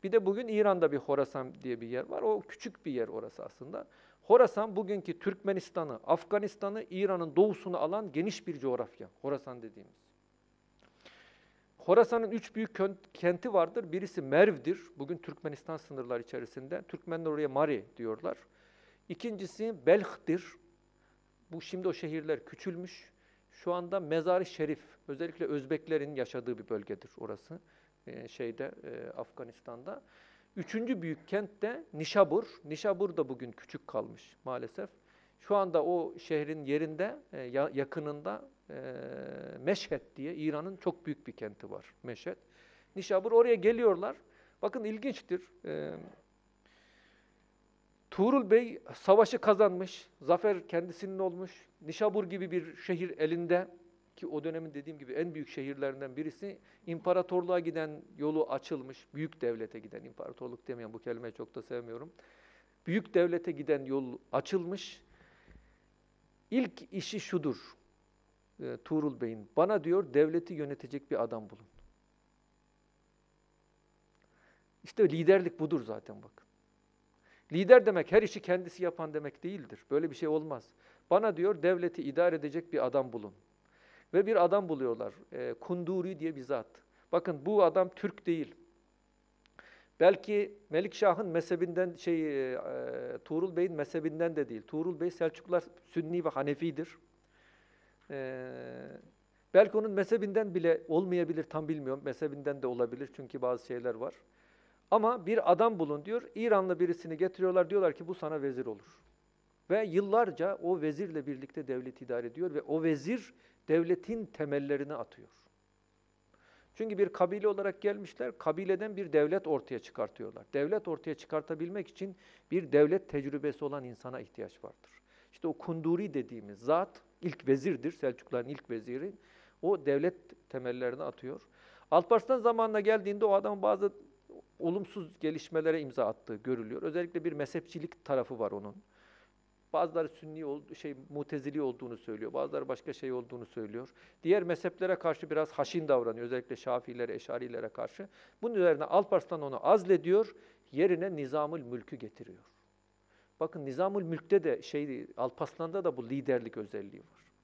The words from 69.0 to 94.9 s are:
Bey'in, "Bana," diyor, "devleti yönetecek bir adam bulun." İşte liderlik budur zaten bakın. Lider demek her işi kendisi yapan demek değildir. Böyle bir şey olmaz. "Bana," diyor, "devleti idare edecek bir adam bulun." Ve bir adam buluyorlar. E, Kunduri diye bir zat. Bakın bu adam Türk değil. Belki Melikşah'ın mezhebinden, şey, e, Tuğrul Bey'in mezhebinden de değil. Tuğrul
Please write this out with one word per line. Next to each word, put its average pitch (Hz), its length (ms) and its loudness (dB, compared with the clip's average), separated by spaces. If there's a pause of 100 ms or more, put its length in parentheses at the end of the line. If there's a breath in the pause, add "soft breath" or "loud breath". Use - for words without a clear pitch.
Bey'in, 113 360 -6
"Bana," 180 260 4
diyor, 170 300 0
"devleti 160 400 2
yönetecek 139 580 -8
bir 113 120 0
adam 113 260 -6
bulun." 104 180 -20 (3250 soft breath)
İşte 196 260 4
liderlik 170 500 4
budur 156 220 0
zaten 107 420 -10
bakın. - 240 -20 (1040 soft breath)
Lider 196 340 10
demek 185 260 2
her 214 120 8
işi 202 180 -6
kendisi 180 420 -2
yapan 165 300 -4
demek 147 300 -8
değildir. 170 360 -10 (120)
Böyle 156 180 2
bir 135 60 -10
şey 160 140 -2
olmaz. 151 400 -2 (400 soft breath)
"Bana," 202 280 4
diyor, 175 260 0
"devleti 175 400 2
idare 160 320 2
edecek 151 380 -6
bir 123 120 2
adam 127 280 0
bulun." 104 200 -10 (800 soft breath)
Ve 190 120 6
bir 202 180 6
adam 185 260 4
buluyorlar. 117 440 -2 (200)
E, 123 200 -6
Kunduri 175 640 -4
diye 160 160 -4
bir 135 60 -12
zat. 123 260 -4 (440 soft breath)
Bakın 170 340 0
bu 202 180 6
adam 180 260 4
Türk - 360 -8
değil. 165 300 -2 (1400 loud breath)
Belki 202 580 4 (120)
Melikşah'ın 190 580 2
mezhebinden, 170 680 0
şey, 147 580 -2
e, - 60 -6 (640)
Tuğrul 165 300 -2
Bey'in 180 180 0
mezhebinden 160 600 -2
de 139 140 0
değil. 110 180 -8
Tuğrul 160 320 -4